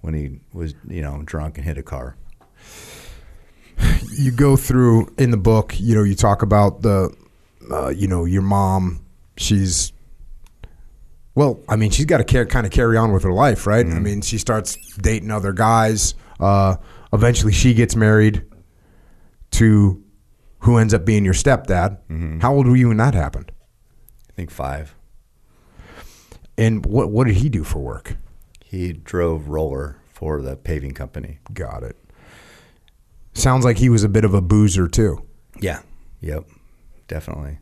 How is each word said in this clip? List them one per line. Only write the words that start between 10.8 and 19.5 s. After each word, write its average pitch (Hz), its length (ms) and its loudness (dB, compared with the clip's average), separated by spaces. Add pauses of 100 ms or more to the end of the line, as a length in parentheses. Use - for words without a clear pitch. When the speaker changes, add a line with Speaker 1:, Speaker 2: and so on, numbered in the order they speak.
Speaker 2:
well, 135 340 0
I 110 80 0
mean, 107 160 2
she's 143 140 0
gotta 151 180 2
car-, 101 220 2
kinda 110 240 -2
carry 117 280 2
on 113 140 2
with 95 120 2
her 92 100 0
life, 113 340 2
right? 110 180 2
I 85 40 -4
Speaker 1:
Mm-hmm. 92 140 -2
Speaker 2:
mean, 101 180 -4
she - 160 -6
starts 107 400 -6 (200)
dating 107 340 -2
other 101 200 -4
guys. 110 640 2 (260)
Uh, 98 360 2 (360)
eventually 110 400 2
she 120 220 4
gets 113 220 2
married 107 480 4 (1080)